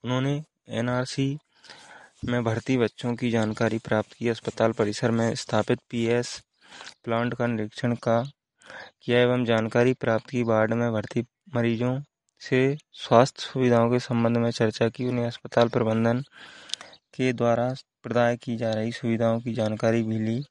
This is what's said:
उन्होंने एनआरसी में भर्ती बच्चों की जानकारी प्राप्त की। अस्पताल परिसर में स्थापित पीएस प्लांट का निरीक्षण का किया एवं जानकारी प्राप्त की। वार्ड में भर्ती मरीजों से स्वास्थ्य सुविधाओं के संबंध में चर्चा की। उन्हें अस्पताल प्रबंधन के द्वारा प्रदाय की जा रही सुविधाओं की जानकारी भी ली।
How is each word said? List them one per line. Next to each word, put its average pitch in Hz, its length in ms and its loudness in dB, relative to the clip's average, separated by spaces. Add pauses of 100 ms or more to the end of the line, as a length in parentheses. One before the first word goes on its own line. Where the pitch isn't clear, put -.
उन्होंने 135 400 -2 (260)
एनआरसी 127 680 -2 (880)
में 123 180 0
भर्ती 113 340 0
बच्चों 120 380 0
की 120 160 -2
जानकारी 110 460 0
प्राप्त - 360 -2
की। 117 160 -4
अस्पताल 113 420 0
परिसर 113 400 0
में 117 240 0
स्थापित 117 440 -2 (100)
पीएस 117 540 -2 (600)
प्लांट 120 300 -2
का 120 140 -2
निरीक्षण 117 480 -2
का 120 360 0 (680)
किया 120 180 2
एवं 123 260 2
जानकारी 117 480 2
प्राप्त 113 360 -2
की। 123 140 -2
वार्ड 110 300 2
में 117 200 0
भर्ती 110 320 -2 (300)
मरीजों 120 460 0 (380)
से 135 380 0 (140)
स्वास्थ्य - 500 4
सुविधाओं 120 500 2
के 123 80 2
संबंध 117 380 0
में 117 140 0
चर्चा 113 380 0
की। 127 160 -6
उन्हें 123 200 -2
अस्पताल 120 420 2
प्रबंधन 117 540 0 (960)
के 127 180 0
द्वारा 120 420 0 (280)
प्रदाय 120 340 0
की 117 200 -6
जा 113 160 -2
रही 110 180 -2
सुविधाओं 113 480 0
की 117 140 -6
जानकारी 113 500 0
भी 110 160 -2
ली। 113 320 -2